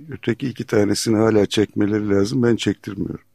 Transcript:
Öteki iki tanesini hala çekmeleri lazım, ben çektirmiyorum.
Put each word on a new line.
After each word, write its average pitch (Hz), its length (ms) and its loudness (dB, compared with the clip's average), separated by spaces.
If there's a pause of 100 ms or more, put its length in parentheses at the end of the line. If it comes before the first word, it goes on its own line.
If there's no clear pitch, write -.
(100)
Öteki 120 380 -6
iki 117 160 -8
tanesini 104 520 0
hala 107 300 4
çekmeleri 104 640 -2
lazım, 104 320 0
ben 120 140 2
çektirmiyorum. - 680 -6 (100)